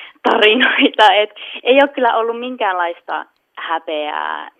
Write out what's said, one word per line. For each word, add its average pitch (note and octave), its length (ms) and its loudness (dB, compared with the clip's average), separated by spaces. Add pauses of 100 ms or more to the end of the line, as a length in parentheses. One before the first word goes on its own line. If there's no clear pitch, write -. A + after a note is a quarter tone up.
(240)
tarinoita. G#3+ 920 4
Et G#3 160 0 (340)
ei C4 180 4
oo C#4+ 60 4
kyllä B3 280 -2
ollut A#3 240 -2
minkäänlaista F#3 840 -6 (320)
häpeää. D3+ 1040 -8